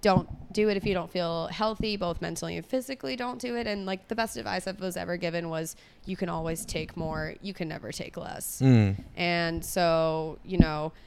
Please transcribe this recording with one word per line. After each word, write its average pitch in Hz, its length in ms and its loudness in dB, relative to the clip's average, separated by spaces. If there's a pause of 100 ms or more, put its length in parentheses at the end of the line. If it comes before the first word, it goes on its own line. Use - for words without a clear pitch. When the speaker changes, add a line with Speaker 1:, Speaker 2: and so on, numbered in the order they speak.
Speaker 1:
don't - 500 4
do 214 180 4
it. 202 80 4
If 190 80 -2
you 202 100 4
don't 170 160 -4
feel 165 360 -2
healthy, 214 500 -2
both 175 220 -2
mentally 170 380 -4
and 165 80 -6
physically, 262 500 -4
don't 247 240 -6
do 240 180 -4
it. 233 100 -2
And, 208 180 -4
like, 190 220 -4
the - 80 -2
best - 220 -2
advice - 280 -4
I 190 60 -4
was 185 260 -6
ever 175 200 -4
given 170 320 -2
was, 160 260 -4 (300)
"You 190 100 -4
can 180 140 -2
always 165 360 -4
take 156 320 -6
more. 156 460 -4
You 196 100 -8
can 175 140 -6
never 156 240 -8
take - 260 -10
less." - 420 -8
Speaker 2:
Mm. 113 360 8 (220)
Speaker 1:
And 170 460 0
so, 160 800 2
you 185 140 -4
know, 156 360 4 (140)